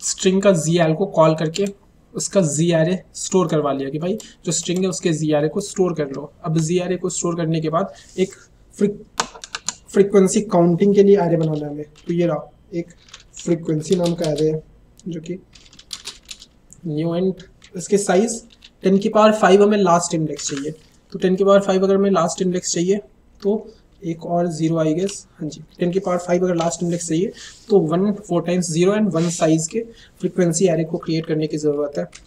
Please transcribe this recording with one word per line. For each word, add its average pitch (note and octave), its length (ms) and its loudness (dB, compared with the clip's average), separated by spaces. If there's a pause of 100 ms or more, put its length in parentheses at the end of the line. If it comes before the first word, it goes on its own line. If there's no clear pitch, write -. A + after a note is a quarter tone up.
string F#3+ 420 0
का G3+ 120 4
जीएल D#3+ 400 2
को - 140 -2
call D#3+ 260 4
करके E3 320 -4 (480)
उसका - 280 -2
जी D#3 300 0
arrow E3+ 280 0 (140)
store F3+ 340 -2
करवा D3 240 -2
लिया C3+ 180 -6
कि D3+ 80 -6
भाई F3+ 200 -4 (260)
जो F3 80 -4
string F3+ 320 -4
है F#3+ 60 -2
उसके F3 220 -2
जी D3+ 220 -2
एरे D3 140 2
को G3 140 -4
store F3+ 320 -2
कर D3 160 -4
लो। C3+ 220 -12 (120)
अब D#3+ 140 0
जी E3 200 0
एरे F3+ 180 -4
को F3+ 140 -6
store E3+ 260 -4
करने E3 240 -2
के D#3 100 -4
बाद F3+ 220 -2 (260)
एक F#3+ 160 -2 (400)
फ्री-, G3+ 180 0 (960)
frequency G3 520 4
counting F3 520 4
के G3+ 80 6
लिए G3 180 8
एरे E3 160 2
बनाना D#3 300 -2
है C#3+ 60 -8
हमें। D3+ 120 -10 (220)
तो F3 60 -4
ये E3+ 140 0
रहा D3 260 -4 (220)
एक E3+ 180 -8 (520)
frequency D#3+ 520 0
नाम F3 180 0
का E3 160 -4
एरे D3+ 200 0
है D#3 120 -4 (460)
जो E3+ 120 -8
कि F3+ 180 -10 (1500)
new D#3 240 -4
and F3+ 320 -2 (340)
इसके F#3+ 220 -2
size G3 440 0 (400)
ten F#3+ 160 4
की G#3+ 100 0
power G#3+ 240 6
five G3+ 300 6
हमें G#3 160 4
last F3 360 2
index D3+ 360 -4
चाहिए। C#3+ 200 -6 (420)
तो G3 60 -8
टेन F#3 180 2
की G3 80 2
power G3 160 6
five F#3+ 240 0
अगर G3 100 2
हमें G3 160 2
last F3 320 0
index F3+ 320 -2
चाहिए F#3 260 0 (400)
तो G3+ 120 0 (500)
एक E3 240 -8
और F3 220 0
zero D#3+ 280 -2
I D#3 180 2
guess, F#3+ 180 -2 (200)
हाँ D#3+ 160 -10
जी, - 120 -14 (180)
टेन F3 140 0
की F#3 60 0
power F3+ 200 -2
five F3+ 260 0
अगर F3+ 120 0
last E3 260 -2
index E3+ 260 -4
चाहिए F3 240 -2 (360)
तो G3+ 120 6
वन F3 320 0
फ़ोर F3 300 -4
times F3 280 -2
zero F3 220 2
and G#3+ 220 0
one E3+ 160 0
size D#3+ 420 2
के A3+ 80 -4 (400)
frequency F3 480 0
array E3 160 2
को - 140 -6
create D#3+ 280 -4
करने D#3 200 -2
की D#3 120 -4
ज़रूरत D3 400 -2
है। F3 100 -6 (180)